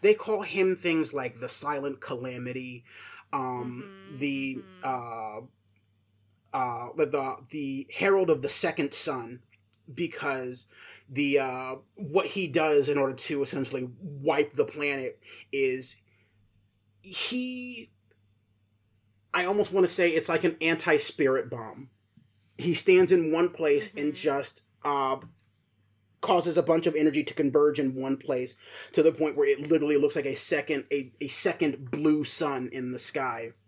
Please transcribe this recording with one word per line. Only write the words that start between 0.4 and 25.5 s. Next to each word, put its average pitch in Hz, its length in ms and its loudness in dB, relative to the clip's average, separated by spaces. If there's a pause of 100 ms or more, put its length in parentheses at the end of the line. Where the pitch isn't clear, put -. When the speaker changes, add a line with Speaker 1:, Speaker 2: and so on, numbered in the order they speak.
Speaker 1:
him 185 340 0
things 160 360 0
like 123 280 -6
the 123 80 -8
silent 143 520 -4
calamity, 127 840 -8 (480)
um, 123 520 -6 (260)
Speaker 2:
Mm-hmm, 135 80 -16
Speaker 1:
the, 135 380 -4
Speaker 2:
mm-hmm. - 280 -16
Speaker 1:
uh, 113 560 -8 (1120)
uh, 123 420 -4
the, 156 100 2
the, 131 300 -4 (140)
the 139 440 -8
herald 190 360 2
of 143 100 4
the 139 80 -6
second 156 460 -2
sun, 123 460 -6 (520)
because 127 720 -6 (440)
the, 139 280 2
uh, 131 380 -2 (180)
what 175 320 -2
he 196 200 -4
does 147 420 2
in 143 100 2
order 135 160 0
to 139 280 -4
essentially 131 460 -6 (120)
wipe 147 540 0
the 143 100 2
planet 143 540 -4 (340)
is 131 500 -2 (1000)
he, 247 880 -8 (1400)
I 180 120 2
almost 202 280 0
wanna 185 160 6
say 175 220 4
it's 156 180 2
like 165 160 0
an 165 160 2
anti-spirit 147 880 2
bomb. 120 400 -12 (680)
He 170 180 0
stands 185 380 8
in 165 200 4
one 170 180 4
place 147 440 2
and 147 140 -2
Speaker 2:
Mm-hmm. 147 80 -4
Speaker 1:
just, - 460 -2 (220)
uh, 135 320 2 (1040)